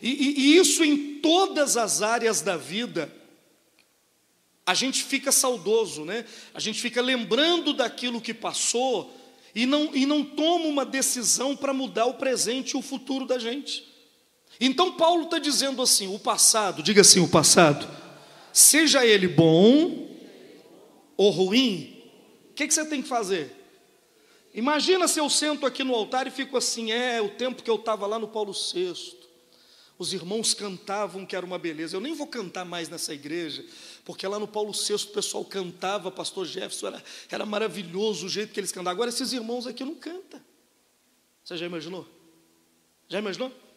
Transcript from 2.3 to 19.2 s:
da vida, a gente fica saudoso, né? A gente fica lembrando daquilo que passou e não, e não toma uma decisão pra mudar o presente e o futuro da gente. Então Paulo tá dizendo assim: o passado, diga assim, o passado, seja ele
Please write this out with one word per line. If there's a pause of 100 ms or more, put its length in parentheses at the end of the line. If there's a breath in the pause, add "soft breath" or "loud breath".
da
vida, (1500)
a
gente
fica
saudoso,
né? (300 loud breath)
A
gente
fica
lembrando
daquilo
que
passou (400 loud breath)
e
não,
e
não
toma
uma
decisão
pra
mudar
o
presente
e
o
futuro
da
gente. (680 soft breath)
Então
Paulo
tá
dizendo
assim:
o
passado,
diga
assim,
o
passado, (680 loud breath)
seja
ele